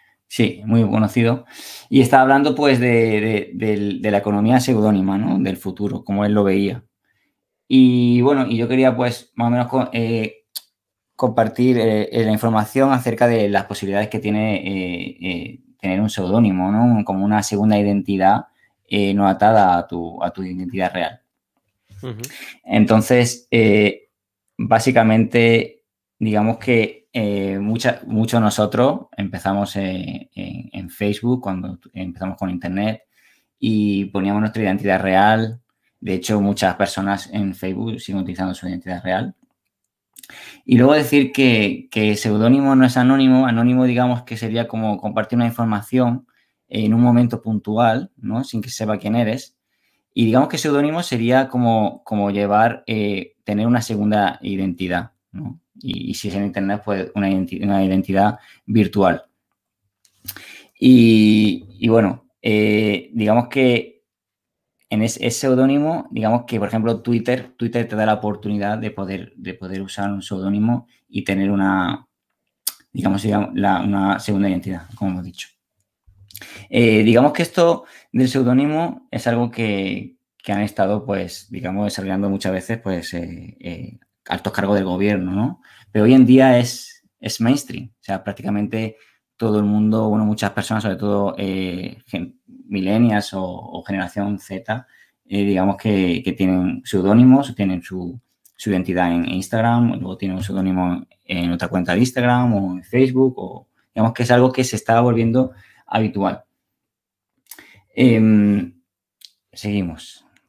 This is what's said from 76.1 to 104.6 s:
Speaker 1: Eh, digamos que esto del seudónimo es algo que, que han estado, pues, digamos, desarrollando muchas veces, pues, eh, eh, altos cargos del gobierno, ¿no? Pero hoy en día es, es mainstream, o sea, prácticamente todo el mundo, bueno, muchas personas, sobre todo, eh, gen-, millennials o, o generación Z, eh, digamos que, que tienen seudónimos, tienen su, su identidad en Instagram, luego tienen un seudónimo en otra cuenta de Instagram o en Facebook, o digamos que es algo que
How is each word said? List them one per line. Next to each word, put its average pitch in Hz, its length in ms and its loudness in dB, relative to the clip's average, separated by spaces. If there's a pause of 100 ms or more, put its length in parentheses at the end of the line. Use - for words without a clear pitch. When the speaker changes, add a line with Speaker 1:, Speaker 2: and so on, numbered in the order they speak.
Speaker 1:
Eh, 110 320 4
digamos 120 300 6
que - 100 -4
esto 170 420 0 (280)
del 127 160 2
seudónimo 139 840 0
es - 160 -8
algo 117 240 -2
que, 101 680 -6 (200)
que - 160 -8
han 101 80 -2
estado, 104 440 -2
pues, 95 460 -8
digamos, 92 340 -6
desarrollando 98 460 -4
muchas 98 220 -4
veces, 95 260 -6
pues, 92 360 -8
eh, 85 460 -12
eh, - 380 -14 (300)
altos - 240 -6
cargos 98 240 -2
del 98 80 0
gobierno, 92 480 -2
¿no? 117 300 -4 (280)
Pero 107 140 2
hoy 117 80 8
en 131 140 8
día 131 320 8
es, - 460 -6 (160)
es - 200 -10
mainstream, 123 460 -2
o - 160 -20
sea, 98 200 -8
prácticamente 104 760 -6 (400)
todo 107 220 0
el 104 60 2
mundo, 107 440 2
bueno, 107 160 0
muchas 104 260 -2
personas, 104 320 -4
sobre 101 140 -4
todo, 101 420 -2
eh, 92 680 -8
gen-, 87 400 -12
millennials 104 840 -2
o, 95 120 -6
o 90 400 -12
generación 98 540 -6
Z, 107 480 -10 (400)
eh, 101 180 -2
digamos 98 320 2
que, 95 480 0
que 92 80 -2
tienen 90 520 0
seudónimos, 120 720 4
tienen 92 280 -4
su, 92 380 -12 (360)
su - 140 -6
identidad 90 420 0
en 85 160 -2
Instagram, 117 640 0
luego 92 260 -8
tienen 95 200 -6
un 95 60 -6
seudónimo 95 640 -2 (180)
en 87 280 -4
otra 85 160 -4
cuenta 90 260 -2
de 98 60 2
Instagram 123 540 2
o 98 180 -2
en 90 100 -10
Facebook, 127 560 2
o - 300 -14 (260)
digamos 113 180 2
que 120 120 -4
es 117 60 -2
algo 123 220 6
que 127 120 0